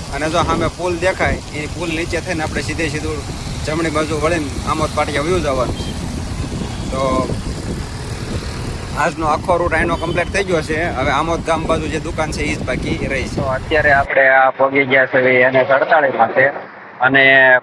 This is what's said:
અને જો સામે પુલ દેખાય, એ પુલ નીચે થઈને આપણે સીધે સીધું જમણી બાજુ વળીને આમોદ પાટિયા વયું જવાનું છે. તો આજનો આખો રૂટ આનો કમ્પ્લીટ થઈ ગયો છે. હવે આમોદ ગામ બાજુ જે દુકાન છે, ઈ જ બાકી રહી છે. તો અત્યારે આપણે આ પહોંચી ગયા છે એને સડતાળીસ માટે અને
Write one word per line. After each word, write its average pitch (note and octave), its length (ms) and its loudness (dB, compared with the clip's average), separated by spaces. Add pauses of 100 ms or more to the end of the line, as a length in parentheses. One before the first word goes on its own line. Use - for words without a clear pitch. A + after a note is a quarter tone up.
(140)
અને D3 160 -2
જો E3 120 2
સામે D#3+ 240 0
પુલ F3 300 -4
દેખાય, F3+ 360 0
એ D3 340 -8
પુલ E3 220 -6
નીચે E3 320 -4
થઈને E3 220 -4
આપણે - 200 -4
સીધે D#3+ 260 -4
સીધું D3+ 280 -4 (500)
જમણી D#3+ 240 0
બાજુ D#3 300 -2
વળીને D#3 480 -2
આમોદ D3+ 260 0
પાટિયા D3 280 0
વયું F3 180 0
જવાનું C3 380 -2
છે. - 120 -6 (1000)
તો C3 440 0 (1600)
આજનો D#3 280 0
આખો D#3+ 300 2
રૂટ E3+ 180 0
આનો E3 220 2
કમ્પ્લીટ E3 360 -2
થઈ G3 120 0
ગયો F3 180 0
છે. D#3+ 220 -2
હવે C#3 260 -2
આમોદ D#3+ 360 0
ગામ D#3+ 200 0
બાજુ D#3+ 200 0
જે D3+ 140 -4
દુકાન D3+ 300 -4
છે, D3 120 -4
ઈ D3 120 -2
જ C3+ 100 -6
બાકી C3+ 420 -2
રહી C3 160 -2
છે. - 140 -6
તો C3+ 60 0
અત્યારે C#3+ 500 0
આપણે C#3 360 4
આ C3 220 6
પહોંચી C3+ 340 2
ગયા C3 220 4
છે B2+ 360 4
એને C3 220 4
સડતાળીસ C#3 500 4
માટે A#2 360 4 (500)
અને C3+ 640 6